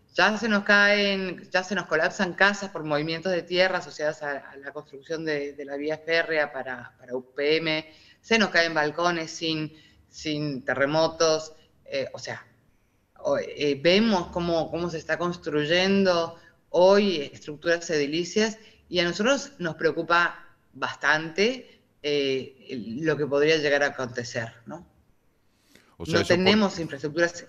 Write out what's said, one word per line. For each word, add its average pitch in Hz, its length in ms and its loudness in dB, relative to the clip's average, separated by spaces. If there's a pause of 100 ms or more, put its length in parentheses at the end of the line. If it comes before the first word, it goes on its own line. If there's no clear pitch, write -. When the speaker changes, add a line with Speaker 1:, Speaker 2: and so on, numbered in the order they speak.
(160)
Speaker 1:
ya 202 220 4
se 220 100 -2
nos 202 160 2
caen, 202 880 2
ya 185 120 0
se 196 120 -6
nos 175 100 -4
colapsan 175 480 0
casas 202 380 2
por 156 140 -8
movimientos 165 480 -2
de 170 100 -2
tierra 180 360 2
asociadas 151 440 -6
a, 143 140 -4
a 139 180 -14
la 139 160 -14
construcción 151 540 -10
de, 143 260 -2
de 139 140 -12
la 139 100 -8
vía 151 220 -4
férrea 160 560 0
para, 127 440 -10
para 127 160 -16
U 127 200 -8
P 147 240 2
M, 156 360 -2 (280)
se 226 180 2
nos 190 100 4
caen 165 240 2
balcones 160 580 0
sin, 156 420 -4 (340)
sin 147 560 -6
terremotos, 156 920 0 (320)
eh, 135 280 -4
o - 60 -12
sea, - 280 -12 (720)
o, 139 180 0
eh, 139 460 -2
vemos 190 440 4
cómo, 170 440 -2
cómo 170 180 -4
se 165 80 -8
está 156 200 -6
construyendo 175 1200 0 (320)
hoy 185 520 4 (120)
estructuras 170 560 -4
edilicias 170 680 0 (320)
y 175 100 -2
a 175 60 4
nosotros 208 540 0
nos 165 160 -4
preocupa 165 720 0 (280)
bastante, 160 1080 -2 (240)
eh, 139 680 -2
el, 117 360 -8
lo 156 100 2
que 143 100 -2
podría 147 320 2
llegar 143 260 2
a 143 40 2
acontecer, 123 680 -8 (120)
¿no? 165 200 -16 (1120)
Speaker 2:
O 85 100 -12
sea, 165 100 -2
Speaker 1:
No 170 60 4
Speaker 2:
eso 190 60 -2
por- 175 100 4
Speaker 1:
tenemos 190 420 2
infraestructuras 156 680 -4